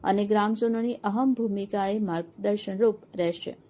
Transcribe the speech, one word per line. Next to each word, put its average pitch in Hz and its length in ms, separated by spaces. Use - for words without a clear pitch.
અને 202 220
ગ્રામજનોની 226 680
અહમ 247 400
ભૂમિકાએ 202 680
માર્ગદર્શનરૂપ 202 960
રહેશે. 170 420